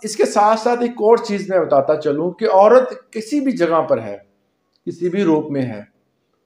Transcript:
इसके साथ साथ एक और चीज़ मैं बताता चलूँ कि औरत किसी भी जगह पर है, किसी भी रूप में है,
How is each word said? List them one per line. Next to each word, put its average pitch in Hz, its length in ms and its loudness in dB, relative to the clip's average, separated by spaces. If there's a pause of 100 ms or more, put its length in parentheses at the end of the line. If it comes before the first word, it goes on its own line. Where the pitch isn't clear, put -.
इसके 254 220 -2
साथ 214 320 2
साथ 240 240 -2
एक 240 200 -4
और 226 180 4
चीज़ 202 320 -6
मैं 180 80 2
बताता 151 380 2
चलूँ 156 340 -2
कि 220 140 -4
औरत 220 540 4 (120)
किसी 277 280 -4
भी 262 140 0
जगह 165 280 0
पर 131 160 0
है, 104 180 -10 (680)
किसी 175 220 -6
भी 190 160 -2
रूप 156 260 0
में 139 120 -4
है, 107 240 -10 (600)